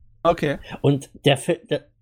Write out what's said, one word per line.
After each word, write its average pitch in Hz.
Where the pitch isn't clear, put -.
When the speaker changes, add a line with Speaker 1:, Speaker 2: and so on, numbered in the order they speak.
Speaker 1:
Okay. 165
Speaker 2:
Und 139
der 139
Fi-, -
der, 143